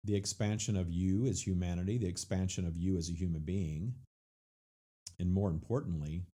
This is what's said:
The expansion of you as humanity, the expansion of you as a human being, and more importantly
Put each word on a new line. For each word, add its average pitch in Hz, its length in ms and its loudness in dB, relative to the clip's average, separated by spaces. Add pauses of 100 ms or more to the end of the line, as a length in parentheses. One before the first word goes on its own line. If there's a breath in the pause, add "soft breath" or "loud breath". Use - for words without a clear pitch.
The 104 100 4
expansion 104 600 0
of 87 140 0
you 95 340 4
as 92 200 0
humanity, 90 520 0
the 107 100 0
expansion 92 580 -2
of 82 120 -2
you 92 180 2
as 82 140 -2
a 85 40 -2
human 82 280 -2
being, 90 540 -2 (1200)
and 90 120 2
more 95 180 2
importantly 82 760 -4 (120)